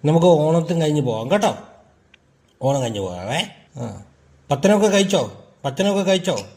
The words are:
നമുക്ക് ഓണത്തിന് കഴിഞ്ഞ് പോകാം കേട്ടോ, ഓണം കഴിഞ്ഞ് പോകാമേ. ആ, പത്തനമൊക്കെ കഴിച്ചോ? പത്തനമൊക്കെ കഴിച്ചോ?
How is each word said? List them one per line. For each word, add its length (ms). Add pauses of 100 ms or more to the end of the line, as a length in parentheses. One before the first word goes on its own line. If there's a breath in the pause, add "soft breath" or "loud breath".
നമുക്ക് 200
ഓണത്തിന് 560
കഴിഞ്ഞ് 200
പോകാം 300
കേട്ടോ, 260 (1040)
ഓണം 200
കഴിഞ്ഞ് 180
പോകാമേ. 560 (220)
ആ, 260 (480)
പത്തനമൊക്കെ 360
കഴിച്ചോ? 560 (220)
പത്തനമൊക്കെ 380
കഴിച്ചോ? 340 (200)